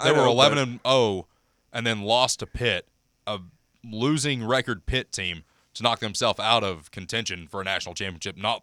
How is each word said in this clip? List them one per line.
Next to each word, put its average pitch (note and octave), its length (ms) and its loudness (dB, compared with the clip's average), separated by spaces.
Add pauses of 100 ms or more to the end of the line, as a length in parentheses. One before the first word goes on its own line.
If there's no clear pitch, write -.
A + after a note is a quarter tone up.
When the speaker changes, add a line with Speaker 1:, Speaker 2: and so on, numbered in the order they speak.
Speaker 1:
I C3+ 40 0
Speaker 2:
they C#3 80 6
were D3+ 60 4
Speaker 1:
know, C3+ 80 6
but A#2+ 40 6
Speaker 2:
eleven C#3 280 6
and B2 260 -2
oh A#2 420 2 (460)
and A#2 140 -4
then A2 160 0
lost A#2+ 380 2
to B2+ 60 -10
Pitt, G#2+ 400 -4 (400)
a G#2 140 -6 (440)
losing B2+ 600 0
record A#2+ 400 -2
Pitt B2+ 260 -2
team, E2+ 320 -6 (300)
to - 80 -12
knock A#2 180 0
themselves G#2+ 400 -2
out A2 240 2
of F2 260 -6
contention F#2 560 -8
for G2 140 -10
a F#2+ 40 -6
national F#2 300 -6
championship F#2 440 -8
not G#2+ 240 -4